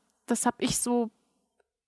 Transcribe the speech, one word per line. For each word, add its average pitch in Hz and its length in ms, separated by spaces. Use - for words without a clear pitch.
das - 180
hab - 160
ich - 160
so 240 320